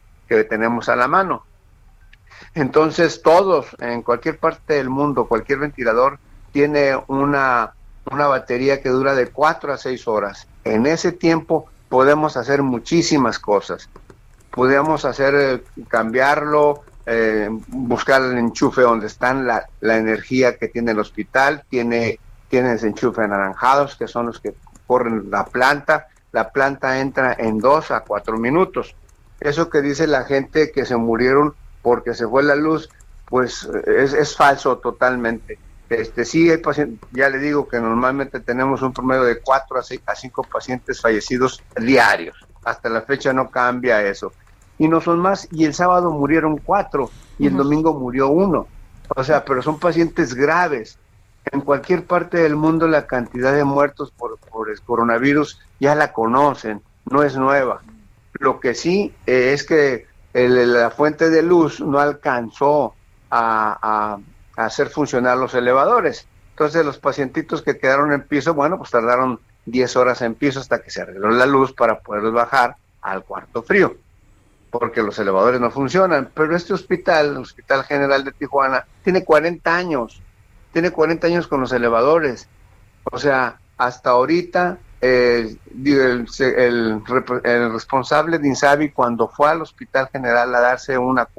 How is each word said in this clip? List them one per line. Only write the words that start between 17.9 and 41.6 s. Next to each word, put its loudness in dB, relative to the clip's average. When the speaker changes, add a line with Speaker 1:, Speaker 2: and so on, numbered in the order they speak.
Speaker 1:
el -2
enchufe 0
donde 4
está -2
la, -2
la 2
energía 0
que -6
tiene -4
el 0
hospital. -2
Tiene, -2
tiene 2
ese -2
enchufe -2
anaranjados, 0
que -8
son -6
los -12
que -10
corren -2
la -2
planta. 0
La -4
planta -2
entra -2
en -2
dos 2
a -2
cuatro -6
minutos. -2
Eso -2
que 0
dice 0
la 0
gente 0
que -2
se -2
murieron 2
porque 0
se -4
fue 0
la 2
luz, -2
pues, -4
es, 2
es 0
falso 2
totalmente. -4
Este, -4
sí 2
hay 4
pacien-, -4
ya 2
le -4
digo -2
que -4
normalmente -2
tenemos -2
un -2
promedio 0
de 0
cuatro -2
a -4
seis, -14
a -6
cinco -10
pacientes -8
fallecidos -2